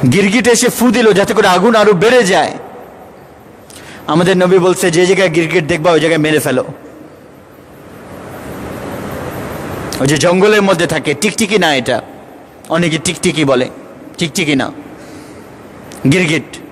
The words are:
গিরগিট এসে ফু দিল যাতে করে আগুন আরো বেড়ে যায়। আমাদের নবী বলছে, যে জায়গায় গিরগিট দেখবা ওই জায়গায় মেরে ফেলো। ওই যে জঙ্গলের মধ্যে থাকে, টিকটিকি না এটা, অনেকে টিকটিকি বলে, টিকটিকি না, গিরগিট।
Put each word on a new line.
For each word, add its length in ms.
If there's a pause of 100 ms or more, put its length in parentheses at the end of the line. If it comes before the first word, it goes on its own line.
(140)
গিরগিট 340
এসে 220
ফু 220
দিল 220
যাতে 200
করে 140
আগুন 280
আরো 180
বেড়ে 300
যায়। 280 (1600)
আমাদের 300
নবী 200
বলছে, 340
যে 140
জায়গায় 300
গিরগিট 320
দেখবা 240
ওই 80
জায়গায় 200
মেরে 200
ফেলো। 260 (3250)
ওই 80
যে 100
জঙ্গলের 440
মধ্যে 260
থাকে, 260
টিকটিকি 440
না 180
এটা, 260 (680)
অনেকে 280
টিকটিকি 480
বলে, 240 (480)
টিকটিকি 380
না, 160 (1400)
গিরগিট। 460 (140)